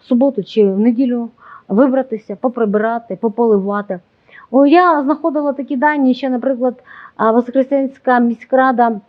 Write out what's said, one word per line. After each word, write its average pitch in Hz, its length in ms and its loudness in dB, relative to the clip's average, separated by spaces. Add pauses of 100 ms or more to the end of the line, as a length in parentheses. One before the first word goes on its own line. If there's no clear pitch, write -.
в - 40 -20
суботу 254 380 0
чи 214 220 0
в 196 140 0
неділю 240 500 0 (400)
вибратися, 247 680 -2
поприбирати, 226 800 -4
пополивати. 202 840 -2 (500)
О, 277 160 4
я 330 360 4
знаходила 294 500 -2
такі 285 240 -8
дані, 269 380 2
що, 262 160 -6
наприклад, 254 520 -4 (340)
а, 220 140 0
Воскресенська 254 880 0
міськрада 240 920 0